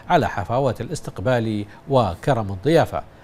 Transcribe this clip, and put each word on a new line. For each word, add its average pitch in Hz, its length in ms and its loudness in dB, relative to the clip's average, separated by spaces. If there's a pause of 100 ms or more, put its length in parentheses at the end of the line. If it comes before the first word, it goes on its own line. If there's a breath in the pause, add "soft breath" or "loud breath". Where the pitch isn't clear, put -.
على 156 200 4
حفاوة 117 500 -2
الاستقبال 113 880 -2 (240 loud breath)
وكرم 113 600 2
الضيافة، 123 520 0 (200 loud breath)